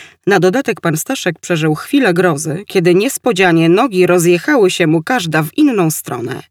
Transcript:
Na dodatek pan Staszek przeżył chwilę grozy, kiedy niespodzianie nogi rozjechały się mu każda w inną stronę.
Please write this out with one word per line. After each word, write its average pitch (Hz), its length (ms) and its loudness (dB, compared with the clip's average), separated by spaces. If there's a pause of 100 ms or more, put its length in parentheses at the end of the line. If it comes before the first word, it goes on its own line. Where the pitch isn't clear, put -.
(280)
Na 196 120 4
dodatek 185 420 -2
pan 160 160 -2
Staszek 262 420 -6
przeżył 156 360 -2
chwilę 233 380 0
grozy, 170 540 -2
kiedy 170 280 2
niespodzianie 185 760 2
nogi 185 380 2
rozjechały 180 640 2
się 170 160 0
mu 160 160 0
każda 165 400 -2
w - 140 -12
inną 220 340 2
stronę. 123 600 -10